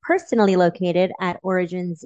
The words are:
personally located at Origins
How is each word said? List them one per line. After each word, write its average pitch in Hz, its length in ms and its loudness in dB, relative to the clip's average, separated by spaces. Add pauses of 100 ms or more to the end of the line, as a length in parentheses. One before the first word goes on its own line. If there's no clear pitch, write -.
personally 220 540 2
located 175 640 2
at 180 240 -4
Origins 180 600 -4